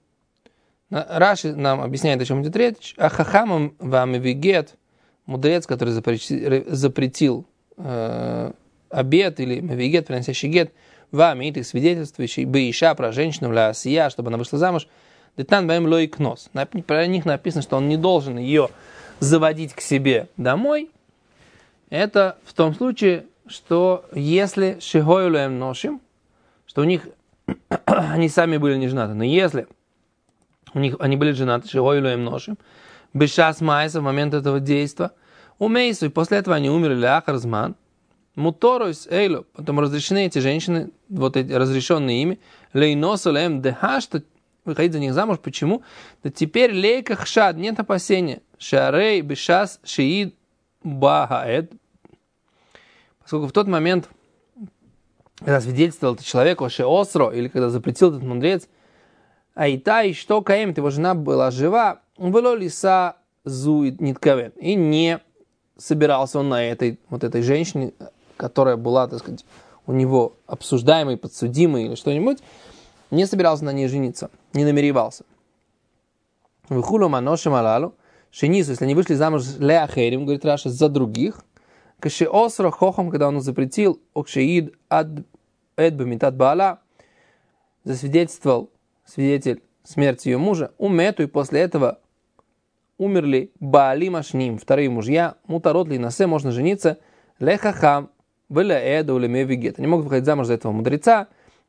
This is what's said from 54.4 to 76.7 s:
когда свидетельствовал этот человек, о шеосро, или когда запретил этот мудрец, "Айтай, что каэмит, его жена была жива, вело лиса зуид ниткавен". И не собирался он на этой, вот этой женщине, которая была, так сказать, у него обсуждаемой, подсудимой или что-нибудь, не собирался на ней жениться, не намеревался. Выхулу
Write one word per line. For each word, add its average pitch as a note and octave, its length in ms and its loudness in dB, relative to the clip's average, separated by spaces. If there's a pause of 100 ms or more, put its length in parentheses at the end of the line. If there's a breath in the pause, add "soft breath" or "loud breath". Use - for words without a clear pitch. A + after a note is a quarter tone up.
когда C#3 220 0
свидетельствовал B2+ 540 0
этот - 100 -16
человек, D3 360 2
о B2 80 -4
шеосро, D3 600 2
или A#2+ 160 -4
когда B2+ 220 -2
запретил B2 400 2
этот C3+ 140 -6
мудрец, C3 440 -2 (880 soft breath)
"Айтай, E3+ 580 0
что G#3+ 280 0
каэмит, G3 360 0
его C#3+ 120 -2
жена D#3+ 240 0
была C3+ 380 0
жива, F3+ 500 0 (160)
вело A#3 380 2
лиса F#3 640 0 (260)
зуид C#3 580 -2
ниткавен". C3+ 580 0
И E3+ 160 -2
не E3 440 2 (580)
собирался D3 640 0
он C#3 100 -2
на A#2+ 140 0
этой, A#2 360 -4 (100)
вот A#2+ 140 -8
этой A#2+ 180 -2
женщине, C#3+ 520 -2 (440)
которая B2+ 400 2
была, B2 300 2
так A#2+ 120 -10
сказать, - 260 -14 (400 soft breath)
у C3 80 -6
него C3 520 2
обсуждаемой, C3+ 720 0
подсудимой B2+ 680 -2
или A#2 100 -8
что-нибудь, E3+ 440 -2 (720 loud breath)
не F3 140 2
собирался E3 380 2
на C#3+ 80 -4
ней C#3 160 -2
жениться, C3 440 -4 (220)
не C#3+ 120 2
намеревался. C#3+ 580 2 (1500)
Выхулу E3+ 400 2